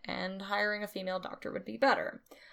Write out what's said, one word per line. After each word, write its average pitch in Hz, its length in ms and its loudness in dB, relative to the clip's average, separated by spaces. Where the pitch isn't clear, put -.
and 185 380 -4
hiring 208 400 2
a 202 40 -4
female 185 320 -2
doctor - 320 -6
would 190 140 -4
be 220 100 -6
better. - 480 4